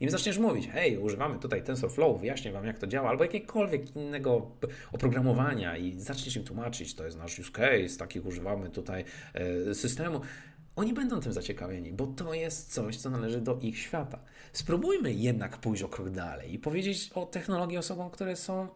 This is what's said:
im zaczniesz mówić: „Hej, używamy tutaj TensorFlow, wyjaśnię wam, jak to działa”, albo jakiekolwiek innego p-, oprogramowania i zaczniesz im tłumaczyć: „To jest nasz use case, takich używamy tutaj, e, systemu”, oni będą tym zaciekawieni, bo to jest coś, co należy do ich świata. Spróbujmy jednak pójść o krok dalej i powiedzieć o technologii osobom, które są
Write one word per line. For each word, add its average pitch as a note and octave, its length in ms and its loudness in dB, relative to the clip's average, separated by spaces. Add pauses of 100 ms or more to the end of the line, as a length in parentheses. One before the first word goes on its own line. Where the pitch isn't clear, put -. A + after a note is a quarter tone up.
im C#3+ 100 4
zaczniesz F#3 280 4
mówić: D3 300 4
„Hej, D3 300 4
używamy G#2 400 0
tutaj B2 240 -2
TensorFlow, C3 580 4
wyjaśnię A2+ 320 -2
wam, G2 120 -4
jak A2 140 -4
to G2+ 80 -4
działa”, B2 240 2
albo C3+ 140 4
jakiekolwiek G3 720 0
innego C#3 440 2 (200)
p-, B2 80 -2 (240)
oprogramowania B2 840 4
i F2+ 240 -2
zaczniesz B2 360 -4
im G#2 80 -4
tłumaczyć: A2+ 500 -6
„To D#2+ 100 -6
jest E2 140 -6
nasz E2 200 -8
use F2+ 140 -10
case, G#2+ 460 4
takich F2 280 -6
używamy F#2 440 -2
tutaj, F#2 340 -4 (300)
e, F2+ 400 0
systemu”, D3 460 -2 (560)
oni G#3+ 160 2
będą A#3+ 280 0
tym A#2+ 120 -2
zaciekawieni, F2+ 600 -4
bo A#2+ 140 0
to D#3+ 280 -4
jest D#3+ 380 -4
coś, A2+ 240 -2
co C3+ 140 -4
należy A#2 300 0
do A#2 220 2
ich A2 160 -2
świata. - 400 -4 (340)
Spróbujmy A#3 600 2
jednak G#2+ 460 2
pójść G#2 240 0
o F#2+ 60 -2
krok F#2+ 220 -6
dalej F2 440 -6
i - 40 -4
powiedzieć F#3+ 560 -2
o F3+ 120 -2
technologii F3 520 -2
osobom, F3 320 -4
które F#3 260 -4
są F#3+ 400 -2